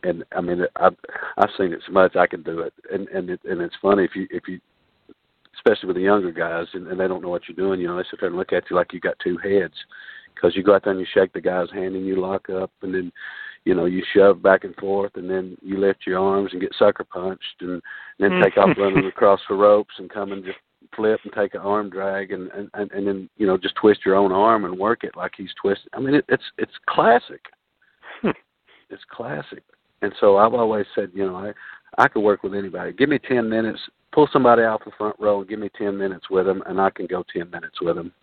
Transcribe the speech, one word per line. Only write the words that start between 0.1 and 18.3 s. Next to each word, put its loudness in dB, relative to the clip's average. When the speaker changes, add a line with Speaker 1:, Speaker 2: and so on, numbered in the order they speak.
Speaker 1:
I -4
mean, -4
I've, 2
I've 2
seen 0
it -10
so -12
much 4
I 4
can -6
do -8
it. -8
And, -6
and -8
it, -6
and -6
it's -6
funny 2
if -4
you, -6
if -10
you, -10
especially 2
with -2
the -2
younger 2
guys, -4
and, -12
and -8
they 0
don't -4
know -8
what -6
you're -16
doing, -2
you -4
know, -4
they -6
sit -14
there -2
and -6
look -4
at 0
you 0
like 0
you -12
got -4
two -2
heads, 0
'cause 2
you -2
go 6
out 2
there -2
and -4
you -8
shake 2
the -8
guy's -4
hand -8
and -6
you -2
lock -6
up, -6
and -8
then, -6
you 2
know, 0
you 0
shove 8
back 6
and -12
forth, -4
and -10
then -4
you -6
lift 0
your 0
arms 0
and -6
get -6
sucker 4
punched, -10
and, -8
and -6
then 4